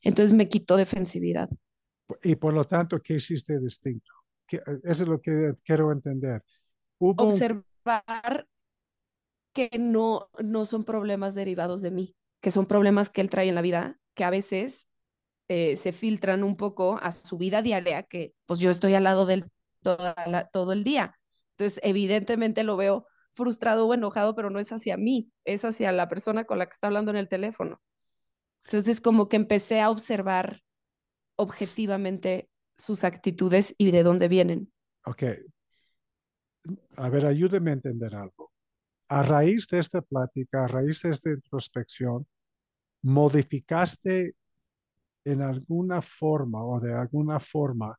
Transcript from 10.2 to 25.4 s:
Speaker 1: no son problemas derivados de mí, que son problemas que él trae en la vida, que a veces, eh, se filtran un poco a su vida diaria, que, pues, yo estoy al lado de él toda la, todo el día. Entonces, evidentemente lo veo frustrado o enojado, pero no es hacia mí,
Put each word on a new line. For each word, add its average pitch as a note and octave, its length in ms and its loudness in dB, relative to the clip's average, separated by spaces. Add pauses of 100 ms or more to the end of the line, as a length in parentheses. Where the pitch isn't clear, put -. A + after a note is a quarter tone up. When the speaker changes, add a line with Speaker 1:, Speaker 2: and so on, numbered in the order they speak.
Speaker 1:
no G#3+ 240 -2
son A3 160 -4
problemas G3+ 520 -4
derivados F3+ 480 -4
de F3 80 -4
mí, F#3 240 -6 (260)
que G3 100 -2
son F#3+ 160 2
problemas G3+ 440 4
que - 100 -2
él F#3+ 100 -2
trae F#3+ 180 0
en F3+ 60 0
la F3 80 0
vida, F3 360 -2 (160)
que G3 100 -2
a F3 60 0
veces, G3 580 -4 (600)
eh, E3+ 280 2
se F3+ 160 -4
filtran G3 520 -2
un G3 120 -2
poco G3+ 460 -2
a F3 100 -4
su - 260 -12
vida F#3+ 240 0
diaria, F#3 420 -2
que, - 300 -12 (120)
pues, F3 140 -4
yo F3+ 100 4
estoy F#3 240 4
al F#3+ 100 4
lado F#3+ 220 4
de F#3 80 2
él F#3 120 -2 (360)
toda F3 340 -2 (100)
la, F3 220 -2
todo F#3 240 -2
el G3+ 120 -2
día. B3+ 340 -2 (340)
Entonces, G3+ 320 -4
evidentemente G#3+ 800 0
lo G#3+ 120 -2
veo G3 300 0 (280)
frustrado A3+ 540 0
o A#3+ 60 2
enojado, G#3+ 420 0
pero G#3 140 -4
no G3 100 -4
es G#3 120 -8
hacia A3 260 -4
mí, A3+ 320 -2 (140)